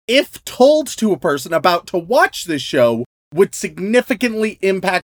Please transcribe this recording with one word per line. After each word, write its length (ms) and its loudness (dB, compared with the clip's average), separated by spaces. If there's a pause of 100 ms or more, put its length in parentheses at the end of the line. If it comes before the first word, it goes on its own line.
if 360 0
told 440 2
to 260 -2
a 60 -4
person 340 -4
about 340 0
to 100 -4
watch 480 0
this 160 -4
show 440 0 (280)
would 220 0
significantly 1040 -2
impact 500 -2